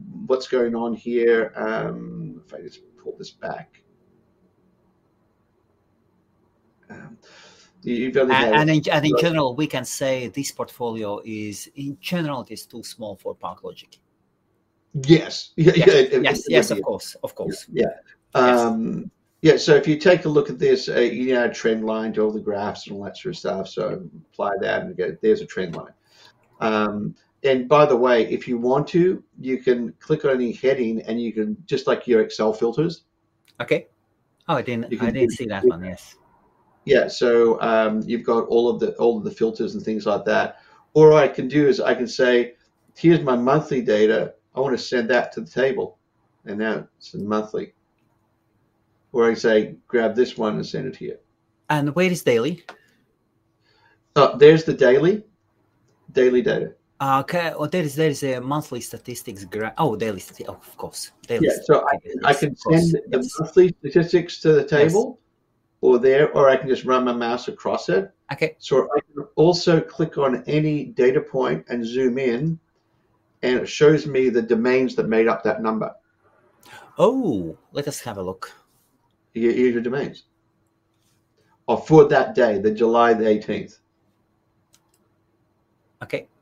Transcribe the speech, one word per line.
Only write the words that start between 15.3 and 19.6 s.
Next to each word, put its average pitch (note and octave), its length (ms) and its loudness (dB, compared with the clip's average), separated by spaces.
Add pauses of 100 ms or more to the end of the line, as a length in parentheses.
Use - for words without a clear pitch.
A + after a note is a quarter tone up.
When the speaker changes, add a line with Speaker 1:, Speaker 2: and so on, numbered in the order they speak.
Speaker 1:
<laughs> - 40 -20
Yeah, E3 200 4
Speaker 2:
Yes, E3 100 6
Speaker 1:
yeah, F#3 80 8
it, C3 280 4
Speaker 2:
yes, C3 240 0
Speaker 1:
it - 40 -6
Speaker 2:
yes, D3 180 4
Speaker 1:
would - 40 -2
Speaker 2:
of G2+ 60 -6
Speaker 1:
be. G2 40 -6
Speaker 2:
course, - 400 -8
of - 120 -10
course. - 380 -10
Speaker 1:
Yeah. - 140 0 (480)
Speaker 2:
Yes. B2 260 4
Speaker 1:
Um, - 500 -4 (320)
yeah, D#3 140 6
so - 180 4